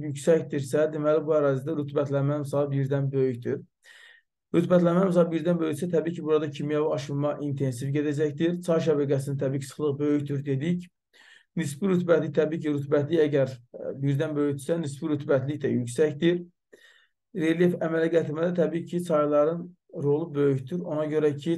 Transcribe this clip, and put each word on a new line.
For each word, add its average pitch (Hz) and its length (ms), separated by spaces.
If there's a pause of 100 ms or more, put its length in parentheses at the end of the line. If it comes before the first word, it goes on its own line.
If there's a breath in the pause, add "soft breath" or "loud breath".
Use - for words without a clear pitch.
yüksəkdirsə, 151 840
deməli, 151 360
bu 156 100
ərazidə 139 420
rütbətlənmə 143 640
misalı 143 280
birdən 139 400
böyükdür. 127 480 (920 loud breath)
Rütbətlənmə 175 560
misalı 175 240
birdən 165 280
böyüksə, 160 320
təbii 165 260
ki, 160 100
burada 151 240
kimyəvi 151 440
aşınma 143 420 (100)
intensiv 135 480
gedəcəkdir. 151 640 (100)
Çay 165 200
şəbəkəsinin 139 520
təbii 139 240
ki, - 80
sıxlığı 147 280
böyükdür 143 460
dedik. 160 440 (640 soft breath)
Nisbi 175 380
rütbətlik, 160 420
təbii 156 240
ki, 147 160
rütbətlik 147 520
əgər, 139 260 (260)
e, 87 140 (100)
birdən 143 320
böyükdürsə, 147 460
nisbi 151 340
rütbətlik 143 480
də 117 140
yüksəkdir. 151 640 (920 soft breath)
Relyef 170 480
əmələ 165 320
gətirmədə 160 460
təbii 170 260
ki, 175 240
çayların 151 640 (340)
rolu 147 320
böyükdür. 143 480
Ona 156 240
görə 151 280
ki, 165 220